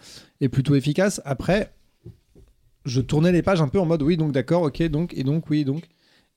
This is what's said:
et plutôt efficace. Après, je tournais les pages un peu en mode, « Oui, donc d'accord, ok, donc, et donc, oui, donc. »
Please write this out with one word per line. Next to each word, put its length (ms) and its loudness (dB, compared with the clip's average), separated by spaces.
et 80 2
plutôt 240 2
efficace. 500 0
Après, 480 -2
je 160 -2
tournais 320 2
les 80 4
pages 220 2
un 60 0
peu 120 0
en 60 2
mode, « 160 2
Oui, 160 2
donc 140 0
d'accord, 320 0
ok, 240 -2
donc, 280 -4
et 80 -4
donc, 240 -2
oui, 160 0
donc. » 200 -4